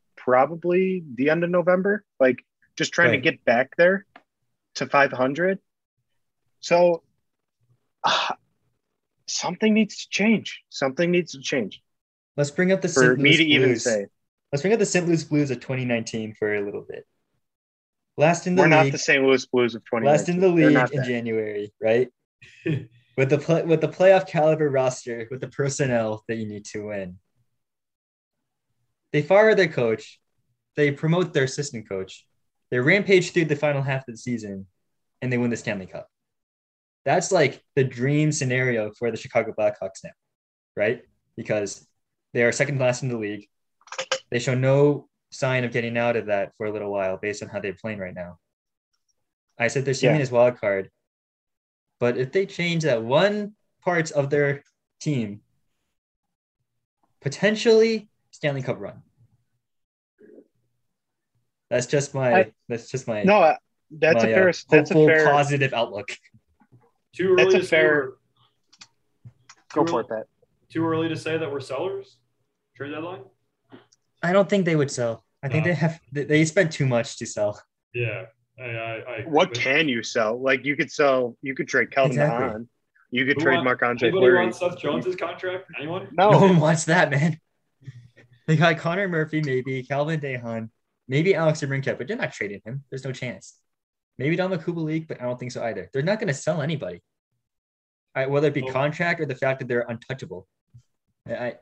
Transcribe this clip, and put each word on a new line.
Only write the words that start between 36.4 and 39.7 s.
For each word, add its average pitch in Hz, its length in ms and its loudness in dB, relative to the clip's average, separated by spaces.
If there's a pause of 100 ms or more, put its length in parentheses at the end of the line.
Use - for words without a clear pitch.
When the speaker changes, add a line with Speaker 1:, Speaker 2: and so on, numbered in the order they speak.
Speaker 2:
That's, 165 260 0
like, 160 320 2 (140)
the 135 80 4
dream 143 480 0
scenario 127 640 -2
for 120 120 -2
the 110 80 -8
Chicago 110 340 -2
Blackhawks - 500 -4